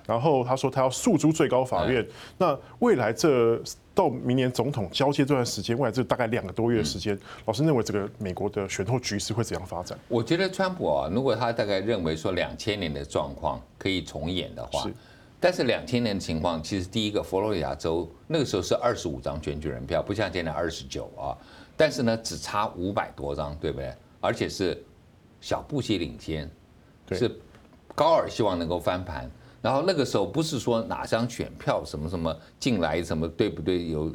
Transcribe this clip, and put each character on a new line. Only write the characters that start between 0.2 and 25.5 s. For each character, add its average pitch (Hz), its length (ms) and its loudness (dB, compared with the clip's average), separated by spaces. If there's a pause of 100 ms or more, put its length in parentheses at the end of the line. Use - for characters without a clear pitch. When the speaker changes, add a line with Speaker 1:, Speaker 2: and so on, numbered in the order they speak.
Speaker 1:
他 127 100 0
说 131 160 0
他 131 120 0
要 131 80 4
诉 180 280 2
诸 151 140 6
最 156 160 4
高 123 160 4
法 90 220 0
院。 117 180 4
Speaker 2:
嗯。 - 60 -6 (300)
Speaker 1:
那 156 200 2 (200)
未 233 180 6
来 113 160 2
这， 117 440 6 (380)
到 180 140 6
明 127 260 0
年 127 160 2
总 120 180 0
统 113 220 -4
交 139 220 2
接 139 100 4
这 135 100 4
段 127 120 4
时 - 160 -4
间， 117 160 0
未 139 80 2
来 113 60 2
这 123 120 0
大 120 140 2
概 120 100 2
两 110 180 0
个 90 60 -8
多 113 180 2
月 113 100 4
的 104 40 2
时 104 160 -2
间， 101 160 0
Speaker 2:
嗯。 98 40 -12 (260)
Speaker 1:
老 110 80 0
师 123 100 0
认 160 100 4
为 120 80 4
这 104 120 -2
个 101 160 0 (100)
美 95 140 -4
国 98 160 -2
的 98 180 -2
选 95 180 -4
后 120 140 0
局 - 180 -4
势 - 140 -4
会 107 140 0
怎 87 120 -6
样 87 80 -8
发 87 160 -8
展？ - 160 -10 (120)
Speaker 2:
我 117 120 2
觉 135 140 2
得 190 220 0
川 190 160 0
普 151 180 -2
啊， 69 200 2
如 110 100 2
果 131 140 2
他 117 180 0
大 117 100 0
概 101 160 0
认 101 240 0
为 80 120 0
说 95 160 -2
两 80 260 -2
千 104 220 -2
年 82 120 -2
的 69 140 -6
状 71 300 -2
况 69 260 -4 (160)
可 - 100 -4
以 95 160 0
重 78 260 -6
演 90 260 -4
的 58 100 -8
话， 71 160 -2
Speaker 1:
是。 - 120 -6 (460)
Speaker 2:
但 180 140 4
是 175 120 0
两 98 200 0
千 120 160 2
年 110 140 0
的 95 40 -2
情 82 200 -2
况， 82 240 0
其 98 160 -2
实 90 80 -4
第 110 180 -2
一 104 60 0
个， 101 100 0
佛 92 180 -2
罗 107 140 0
里 87 80 0
达 69 140 -2
州 82 340 -2 (160)
那 160 140 0
个 131 60 2
时 - 100 -2
候 92 60 2
是 85 140 2
二 120 200 2
十 - 120 -6
五 69 120 -4
张 71 220 -4
选 73 200 -4
举 78 80 -4
人 62 160 -8
票， 80 160 2
不 104 120 -4
像 98 200 0
现 90 100 -2
在 80 80 -2
二 80 180 -2
十 78 160 -8
九 62 300 -8
啊。 67 220 -6 (380)
但 156 160 4
是 135 100 -4
呢， 113 160 4
只 90 220 -8
差 104 360 -2
五 92 160 -2
百 98 240 -2
多 71 200 -4
张， 73 220 -4
对 78 140 -2
不 64 60 -6
对？ 65 160 -6 (260)
而 98 140 2
且 87 160 -2
是 90 340 -2 (580)
小 - 200 -4